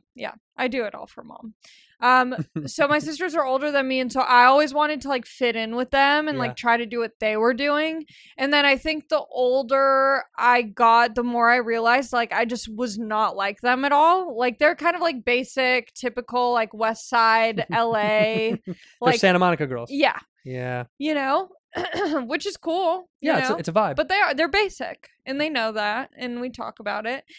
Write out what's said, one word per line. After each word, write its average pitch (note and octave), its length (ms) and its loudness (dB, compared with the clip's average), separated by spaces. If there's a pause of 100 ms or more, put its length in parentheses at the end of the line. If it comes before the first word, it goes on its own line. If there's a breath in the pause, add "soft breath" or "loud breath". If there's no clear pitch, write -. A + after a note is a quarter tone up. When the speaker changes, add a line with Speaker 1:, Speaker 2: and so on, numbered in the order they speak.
(140)
Speaker 1:
yeah. - 200 -10 (200)
I B3+ 140 -2
do A#3+ 160 -4
it G3+ 100 -10
all - 120 -14
for - 180 -20
mom. A3 300 -20 (440 soft breath)
Um, B3+ 380 4
Speaker 2:
<laughs> D3+ 300 -8
Speaker 1:
so C#4+ 220 0
my D4+ 100 2
sisters D4+ 360 -6
are D#4 100 2
older C4+ 260 0
than C#4 180 0
me, C4 120 -2
and B3+ 120 -4
so C4 80 -2
I B3 240 6
always C4+ 300 6
wanted D4+ 280 0
to, C4+ 60 -10
like, B3+ 160 -2
fit A#3+ 320 -4
in A3+ 200 -6
with B3+ 160 -4
them C#4+ 360 2
and, C#4+ 80 -4
Speaker 2:
Yeah. B3+ 60 -2
Speaker 1:
like, F3 140 -6
try A#3 200 2
to A#3 80 -2
do A#3 140 -8
what A3+ 220 -6
they G#3+ 180 0
were A#3+ 160 2
doing. D4+ 500 -2 (320 loud breath)
And C#4 160 -2
then C#4+ 140 4
I C4+ 100 4
think D#4 320 -6
the D4+ 120 2 (100)
older C4+ 960 2 (120)
I B3 260 4
got, A#3 520 4
the A#3+ 80 -2
more A#3+ 260 2
I B3 80 6
realized, A#3 560 0
like, A#3 220 -2
I A3+ 100 2
just A#3 240 -8
was G#3+ 300 -6
not G#3+ 360 -2
like G3 280 -4
them B3+ 240 0
at C#4 60 2
all. E4 440 4
Like, B3 220 -2
they're D4+ 180 2
kind E4+ 180 0
of, F4 60 -6
like, D#4 240 -2
basic, B3+ 680 0
typical, A#3+ 580 -4
like, A3+ 220 -2
West A3 340 -4
Side A3+ 580 2
Speaker 2:
<laughs> - 60 -8
Speaker 1:
L A#3 240 0
A, A3 680 0
Speaker 2:
They're F3+ 80 -10 (260 loud breath)
Speaker 1:
like A#3+ 200 2
Speaker 2:
Santa F#3 180 4
Monica F3 280 2
girls. B2 240 -8
Speaker 1:
Yeah. C#4 280 0 (260)
Speaker 2:
Yeah. B2+ 400 -6 (140)
Speaker 1:
You D4+ 160 -2
know, D4 360 -2 (240)
<clears throat> E4 520 -4
which D4 200 -6
is F#4+ 120 -8
cool. F4+ 500 -4 (120)
You D4+ 100 -2
Speaker 2:
Yeah, - 80 2
it's C4 100 -2
a, B3 40 0
Speaker 1:
know? - 60 -4
Speaker 2:
it's E3 100 -8
a E3 40 -8
vibe. F3+ 240 0
Speaker 1:
But D4+ 120 -2
they F#4+ 80 0
are, G#4 180 2
they're D#4+ 140 0
basic, - 600 -4 (160)
and C4+ 160 -6
they D4+ 80 -2
know A#3 240 -4
that, G#3+ 460 -4
and A#3+ 220 -8
we B3+ 100 -8
talk A3+ 300 -12
about G#3 260 -6
it. C4 180 -8 (140 loud breath)